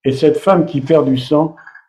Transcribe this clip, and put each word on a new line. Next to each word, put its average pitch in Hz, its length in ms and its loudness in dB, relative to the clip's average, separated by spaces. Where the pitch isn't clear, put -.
Et 131 80 0
cette 151 260 0
femme 180 280 2
qui 139 160 -6
perd 143 260 2
du 131 100 0
sang 151 380 -2